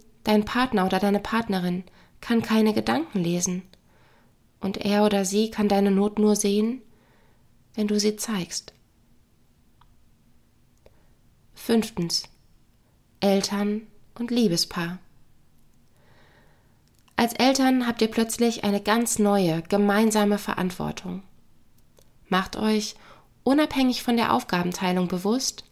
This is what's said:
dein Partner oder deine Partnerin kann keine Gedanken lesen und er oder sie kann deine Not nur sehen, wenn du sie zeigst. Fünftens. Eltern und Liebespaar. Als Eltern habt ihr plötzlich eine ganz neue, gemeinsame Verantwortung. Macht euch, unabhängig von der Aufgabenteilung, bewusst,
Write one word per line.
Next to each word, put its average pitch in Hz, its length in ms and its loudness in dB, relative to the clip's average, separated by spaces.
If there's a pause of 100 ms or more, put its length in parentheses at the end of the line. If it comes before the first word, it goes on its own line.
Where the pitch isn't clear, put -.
(240)
dein 214 220 2
Partner 240 400 0
oder 185 120 0
deine 202 220 2
Partnerin 185 640 -4 (380)
kann 233 200 0
keine 220 320 2
Gedanken 226 460 -2
lesen 175 420 -2 (1000)
und 196 160 -4
er 208 280 2
oder 202 200 2
sie 214 260 0
kann 208 160 0
deine 196 240 4
Not 202 260 0
nur 208 200 4
sehen, 214 440 0 (960)
wenn 214 120 -2
du 208 120 0
sie 208 160 0
zeigst. - 580 -8 (2750)
Fünftens. 214 680 -2 (960)
Eltern 202 600 0 (340)
und 240 160 -6
Liebespaar. 180 680 0 (2250)
Als 226 160 0
Eltern 262 540 2
habt 233 140 -2
ihr 220 80 2
plötzlich 226 540 -2
eine 202 160 0
ganz 220 400 0
neue, 196 440 2
gemeinsame 208 760 2
Verantwortung. 180 840 -6 (1080)
Macht 190 260 -2
euch, 214 400 -2 (480)
unabhängig 269 600 2
von 240 120 0
der - 180 2
Aufgabenteilung, 180 760 0
bewusst, 196 640 -2